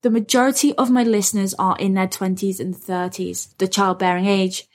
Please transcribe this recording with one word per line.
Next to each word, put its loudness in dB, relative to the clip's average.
The 2
majority 2
of 0
my 4
listeners 0
are 2
in 0
their 0
twenties -4
and -6
thirties, -8
the 0
childbearing 0
age, 0